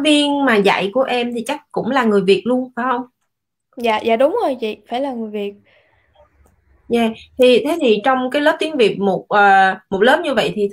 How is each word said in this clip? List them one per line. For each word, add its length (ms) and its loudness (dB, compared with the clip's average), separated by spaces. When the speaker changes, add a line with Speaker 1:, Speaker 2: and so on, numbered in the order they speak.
Speaker 1:
viên 420 2
mà 100 2
dạy 380 0
của 100 0
em 320 -4
thì 120 -8
chắc 240 -10
cũng 200 -6
là 120 0
người 180 2
Việt 240 2
luôn, 300 -2
phải 160 -6
không? 100 -4
Speaker 2:
Dạ, 200 -2
dạ 180 0
đúng 280 2
rồi 180 -2
chị, 160 -6
phải 120 -6
là 100 -6
người 180 -10
Việt. 240 -8
Speaker 1:
Yeah. 220 0
Thì 260 6
thế 160 -2
thì 220 2
trong 280 0
cái 100 -2
lớp 180 2
tiếng 180 -4
Việt 220 2
một, 300 -2
ờ, 460 4
một 140 -2
lớp 200 4
như 100 -2
vậy 220 0
thì 180 -2